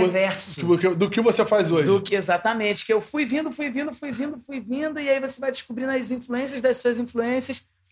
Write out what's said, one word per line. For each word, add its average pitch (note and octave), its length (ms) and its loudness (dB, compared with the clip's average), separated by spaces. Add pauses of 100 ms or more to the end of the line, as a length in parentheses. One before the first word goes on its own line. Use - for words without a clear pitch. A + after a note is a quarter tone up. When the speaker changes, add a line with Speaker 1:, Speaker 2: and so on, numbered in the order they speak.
Speaker 1:
reverso. F#3 580 0
Speaker 2:
do E3+ 140 4
que, F3+ 160 2
do G3 160 2
que A3+ 100 2
você A3+ 240 4
faz G3 260 4
hoje. D#3+ 140 4
Speaker 1:
Do G3 160 4
que, G3 140 -2
exatamente. G3+ 720 0
Que A3 80 4
eu G#3+ 80 4
fui D4 240 -2
vindo, D4 240 -2
fui D4 180 -6
vindo, C#4 240 -4
fui C#4+ 180 -10
vindo, C4+ 300 -6
fui C#4 180 -12
vindo, C#4+ 400 -4
e C#4+ 80 -6
aí C4+ 140 4
você C4 180 -6
vai C4+ 140 -4
descobrindo C4 400 -6
as A#3+ 180 -4
influências B3+ 520 -4
das B3+ 160 2
suas A#3+ 200 0
influências, A#3+ 640 -2 (300)